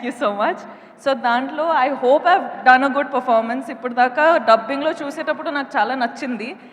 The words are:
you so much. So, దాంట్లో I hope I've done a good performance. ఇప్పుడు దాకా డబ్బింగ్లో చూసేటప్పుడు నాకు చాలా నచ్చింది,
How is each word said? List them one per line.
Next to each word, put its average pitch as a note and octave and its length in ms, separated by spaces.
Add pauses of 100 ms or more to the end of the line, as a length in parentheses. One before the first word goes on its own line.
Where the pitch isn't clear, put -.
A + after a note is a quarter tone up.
you B3+ 80
so A3+ 200 (120)
much. F4 140 (480)
So, C4+ 80
దాంట్లో C4+ 600
I C4+ 140
hope C4 340
I've E4+ 460
done C4 240
a - 20
good C#4+ 200
performance. B3 560
ఇప్పుడు B3 240
దాకా B3+ 420
డబ్బింగ్లో C4+ 540
చూసేటప్పుడు D4+ 600
నాకు C#4 280
చాలా A3+ 160
నచ్చింది, B3+ 640 (160)